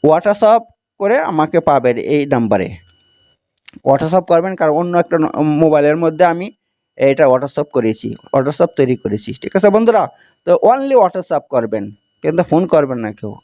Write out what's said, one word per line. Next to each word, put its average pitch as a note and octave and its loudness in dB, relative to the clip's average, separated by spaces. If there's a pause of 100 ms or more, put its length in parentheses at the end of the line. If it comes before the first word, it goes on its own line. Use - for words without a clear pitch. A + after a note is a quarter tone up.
WhatsApp G#3 2 (360)
করে G#3 0
আমাকে D#3+ 0
পাবেন B2+ 2
এই C#3+ -2
নাম্বারে, A2+ -2 (1160)
WhatsApp D#3+ 2
করবেন, F3+ 0
কারণ D#3 0
অন্য F3 -2
একটা E3+ -2
ন-, D#3 -2
মোবাইলের D3+ 2
মধ্যে E3 0
আমি F3 -2 (500)
এটা C#3 2
WhatsApp C3+ 0
করেছি, A2+ -4 (260)
WhatsApp D3 0
তৈরি B2+ 0
করেছি, G#2+ -8 (120)
ঠিক - -6
আছে G3 4
বন্ধুরা? A3 2 (440)
তো F3 2 (120)
only C4+ 0
WhatsApp F3 -4
করবেন, A2 -4 (380)
কিন্তু E3 -2
ফোন E3+ 0
করবেন C#3+ 0
না A2 -8
কেউ। G#2 -14 (120)